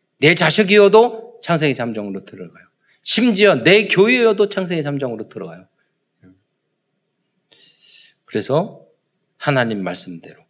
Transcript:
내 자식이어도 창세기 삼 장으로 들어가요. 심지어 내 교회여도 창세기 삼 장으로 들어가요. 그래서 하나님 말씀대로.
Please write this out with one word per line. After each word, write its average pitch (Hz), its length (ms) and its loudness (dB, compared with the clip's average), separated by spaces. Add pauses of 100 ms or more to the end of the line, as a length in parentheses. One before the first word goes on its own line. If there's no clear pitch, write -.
(180)
내 160 160 4
자식이어도 202 1080 2
창세기 151 320 -2
삼 120 180 -8
장으로 101 280 -10
들어가요. 92 440 -20 (380)
심지어 208 600 2
내 196 260 2
교회여도 214 600 2
창세기 180 340 -6
삼 143 160 -6
장으로 117 300 -8
들어가요. 87 380 -16 (2500)
그래서 - 640 -6 (500)
하나님 117 460 -4
말씀대로. 87 680 -12